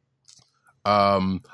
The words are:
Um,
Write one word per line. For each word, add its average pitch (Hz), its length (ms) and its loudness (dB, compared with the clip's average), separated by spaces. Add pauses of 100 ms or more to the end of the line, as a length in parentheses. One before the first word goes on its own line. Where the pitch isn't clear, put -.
(840)
Um, 98 580 0 (120)